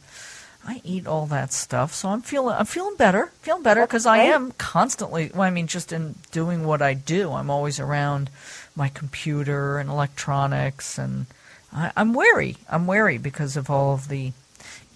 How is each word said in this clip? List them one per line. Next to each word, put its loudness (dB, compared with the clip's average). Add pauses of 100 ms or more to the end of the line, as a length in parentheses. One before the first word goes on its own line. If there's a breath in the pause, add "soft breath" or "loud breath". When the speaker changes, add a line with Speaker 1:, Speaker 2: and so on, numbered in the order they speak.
(680 loud breath)
Speaker 1:
I -10
eat -6
all -2
that -2
stuff, -2
so -4
I'm -2
feeling, -2
I'm 0
feeling -4
better, 4 (100)
feeling -2
better, 6
Speaker 2:
That's 2
Speaker 1:
'cause 0
I 8
Speaker 2:
great. 8
Speaker 1:
am 0
constantly, 0
well, 0
I 4
mean, 0
just -6
in -6 (160)
doing -2
what 2
I 4
do, 0
I'm -2
always -2
around -2 (460 loud breath)
my -2
computer -4
and -6
electronics, -2
and -4 (480 loud breath)
I, -2
I'm 4
wary. 4 (120)
I'm 0
wary 2
because -4
of -4
all 2
of -6
the -4 (640 loud breath)